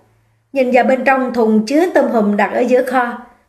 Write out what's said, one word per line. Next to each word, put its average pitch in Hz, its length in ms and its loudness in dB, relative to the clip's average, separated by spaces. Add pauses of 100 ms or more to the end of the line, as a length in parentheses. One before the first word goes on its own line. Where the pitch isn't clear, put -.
(540)
Nhìn 254 180 0
vào 240 120 4
bên 254 200 0
trong 262 300 0
thùng 220 320 2
chứa 302 280 2
tôm 277 180 2
hùm 208 260 0
đặt 202 160 -2
ở 220 60 -2
giữa 247 240 2
kho, 240 360 -4 (300)